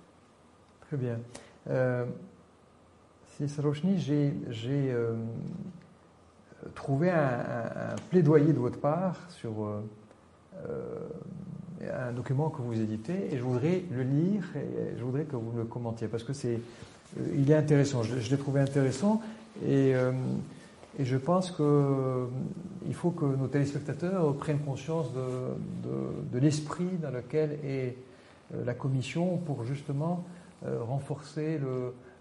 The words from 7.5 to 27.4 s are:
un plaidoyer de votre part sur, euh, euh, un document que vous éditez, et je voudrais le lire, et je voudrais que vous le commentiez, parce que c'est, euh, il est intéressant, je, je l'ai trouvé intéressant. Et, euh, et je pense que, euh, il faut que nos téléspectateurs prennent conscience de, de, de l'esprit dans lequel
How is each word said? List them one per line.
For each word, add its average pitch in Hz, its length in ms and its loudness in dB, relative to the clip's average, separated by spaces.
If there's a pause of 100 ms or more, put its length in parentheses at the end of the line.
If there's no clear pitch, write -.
un - 20 -4 (140)
plaidoyer 156 440 8
de 131 60 4
votre 123 180 0
part 165 380 0 (140)
sur, 107 340 -6
euh, 104 180 -4 (840)
euh, - 1400 -8
un - 20 -6
document 131 380 0
que 143 120 -6
vous 117 180 -2
éditez, 110 540 -2
et 139 40 -2
je 120 40 -2
voudrais 127 500 0
le 127 120 -2
lire, 165 400 2 (120)
et 117 420 -4
je 113 60 -6
voudrais 131 200 -2
que 147 120 -4
vous 117 220 -4
le 113 60 -2
commentiez, 117 440 -6
parce 113 160 -4
que 139 100 -6
c'est, 120 260 -2 (600)
euh, 127 160 -2
il 139 140 6
est 151 60 10
intéressant, 143 480 6
je, 120 160 0
je 110 100 -4
l'ai 139 80 4
trouvé 143 240 0
intéressant. 143 600 4 (420)
Et, 135 320 6
euh, 127 160 4 (880)
et 139 60 2
je 127 120 0
pense 180 340 2
que, - 100 -4
euh, 139 640 4 (600)
il 147 60 -2
faut 175 180 0
que 165 140 0
nos 135 220 2
téléspectateurs 143 880 0
prennent 147 240 -2
conscience 147 540 -4
de, 127 60 -4 (680)
de, 131 440 -4
de 123 80 0
l'esprit 156 600 2
dans 147 100 -4
lequel 147 520 -2